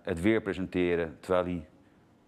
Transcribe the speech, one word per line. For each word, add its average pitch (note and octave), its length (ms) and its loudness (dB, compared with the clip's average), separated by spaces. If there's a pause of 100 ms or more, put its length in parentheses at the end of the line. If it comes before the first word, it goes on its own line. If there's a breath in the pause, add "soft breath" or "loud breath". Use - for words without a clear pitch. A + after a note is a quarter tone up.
het F2 180 -4
weer A2 200 4
presenteren, F2+ 800 0
terwijl F2+ 240 2
hij F2 220 -6 (600 soft breath)